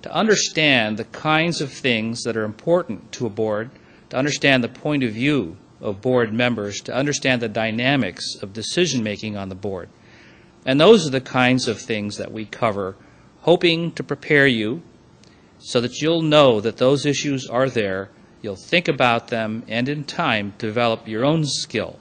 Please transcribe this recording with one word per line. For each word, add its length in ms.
to 100
understand 840
the 80
kinds 560
of 120
things 520
that 120
are 80
important 680
to 140
a 40
board, 400
to 60
understand 460
the 60
point 360
of 80
view 440
of 200
board 320
members, 480
to 140
understand 480
the 60
dynamics 960
of 100
decision-making 840
on 120
the 60
board. 340
And 160
those 260
are 40
the 100
kinds 460
of 140
things 380
that 120
we 140
cover, 500
hoping 520
to 120
prepare 420
you 360
so 220
that 200
you'll 220
know 380
that 160
those 300
issues 400
are 220
there, 420
you'll 140
think 320
about 400
them, 400
and 200
in 160
time 540
develop 480
your 180
own 200
skill 560